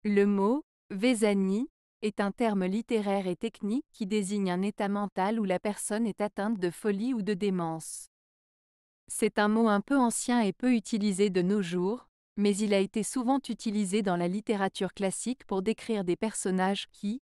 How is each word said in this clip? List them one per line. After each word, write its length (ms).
Le 220
mot « 400
Vezani » 760
est 160
un 140
terme 320
littéraire 640
et 80
technique 560
qui 120
désigne 460
un 120
état 260
mental 500
où 60
la 160
personne 480
est 120
atteinte 380
de 120
folie 440
ou 80
de 120
démence. 720
C'est 320
un 80
mot 220
un 120
peu 160
ancien 440
et 120
peu 220
utilisé 560
de 100
nos 220
jours, 460
mais 200
il 180
a 60
été 240
souvent 340
utilisé 540
dans 140
la 100
littérature 680
classique 540
pour 160
décrire 400
des 140
personnages 720
qui 300